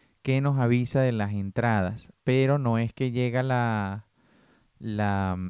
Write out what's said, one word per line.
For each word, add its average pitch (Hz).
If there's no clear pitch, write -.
que 131
nos 139
avisa 123
de 127
las 104
entradas, 104
pero 135
no 120
es 113
que 131
llega 123
la, 113
la, 101